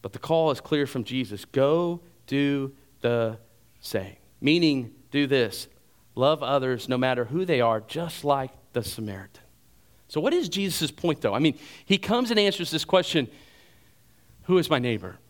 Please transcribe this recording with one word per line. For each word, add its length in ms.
But 100
the 60
call 320
is 100
clear 240
from 180
Jesus. 420
Go 540
do 460
the 380
same. 380
Meaning, 540
do 160
this. 420
Love 300
others 440
no 120
matter 260
who 200
they 160
are, 200
just 420
like 280
the 100
Samaritan. 600
So 140
what 120
is 160
Jesus' 420
point, 300
though? 120
I 60
mean, 180
he 120
comes 320
and 100
answers 300
this 160
question, 420
"Who 140
is 120
my 100
neighbor?" 400